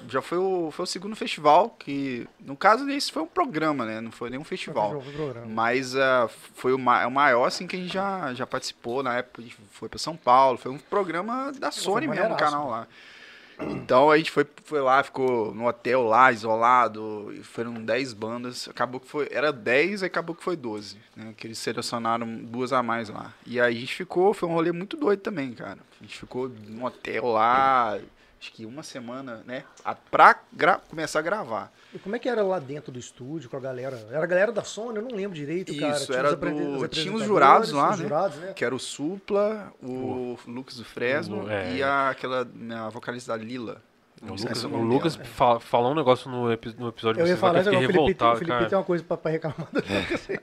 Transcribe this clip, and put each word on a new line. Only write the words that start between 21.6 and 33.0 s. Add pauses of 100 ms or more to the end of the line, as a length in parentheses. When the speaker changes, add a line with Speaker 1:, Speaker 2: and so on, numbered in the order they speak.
Speaker 1:
duas
a
mais
lá. (140)
E
aí
a
gente
ficou,
foi
um
rolê
muito
doido
também,
cara. (200)
A
gente
ficou (160)
no
hotel
lá, (420)
acho
que
uma
semana,
né? (200)
A,
pra (140)
gra-,
começar
a
gravar. (220)
Speaker 2:
E
como
é
que
era
lá
dentro
do
estúdio